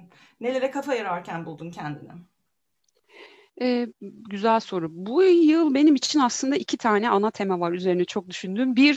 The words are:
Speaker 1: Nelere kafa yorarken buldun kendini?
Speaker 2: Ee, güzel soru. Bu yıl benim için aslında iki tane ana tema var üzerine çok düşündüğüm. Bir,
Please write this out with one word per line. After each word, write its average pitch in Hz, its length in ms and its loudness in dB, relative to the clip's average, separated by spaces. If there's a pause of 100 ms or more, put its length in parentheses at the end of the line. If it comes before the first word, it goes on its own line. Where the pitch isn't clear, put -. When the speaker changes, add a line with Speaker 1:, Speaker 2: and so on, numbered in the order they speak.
(400)
Speaker 1:
Nelere 262 300 -4
kafa 277 240 -6
yorarken 180 520 -6
buldun 160 240 -14
kendini? 151 420 -12 (1500)
Speaker 2:
Ee, 247 240 0 (160)
güzel 208 580 -2
soru. 170 300 -6
Bu 202 320 -2
yıl 330 520 6
benim 294 200 6
için 294 260 0
aslında 262 360 0
iki - 200 -6
tane 214 340 0
ana 202 200 2
tema 190 300 -2
var 170 120 -2
üzerine 180 320 0
çok 175 240 -8
düşündüğüm. 208 480 -4
Bir, 277 200 6